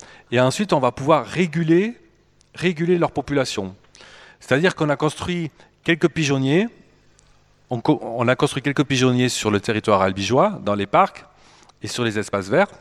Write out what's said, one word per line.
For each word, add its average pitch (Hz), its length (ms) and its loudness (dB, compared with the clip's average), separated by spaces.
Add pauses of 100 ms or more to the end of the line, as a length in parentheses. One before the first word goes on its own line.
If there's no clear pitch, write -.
(300)
et 120 100 2
ensuite, 170 340 0
on 147 60 2
va 123 120 0
pouvoir 143 320 0
réguler, 170 720 0 (580)
réguler 170 440 0
leur 160 140 0
population. 123 640 -4 (680)
C'est-à-dire 160 340 0
qu'on 151 160 0
a 139 60 0
construit 165 540 -4 (340)
quelques 165 240 2
pigeonniers, 143 600 0 (1000)
on 113 120 -4
co-, 151 200 2
on 117 280 -4
a 127 80 4
construit 139 260 -2
quelques 143 220 0
pigeonniers 127 440 2
sur 110 220 -4
le 101 100 2
territoire 104 400 2
albigeois, 107 640 0
dans 101 100 -2
les 101 120 -4
parcs - 400 0 (560)
et 104 60 -8
sur 120 160 -4
les 107 140 -2
espaces 98 300 -4
verts, 175 220 2 (100)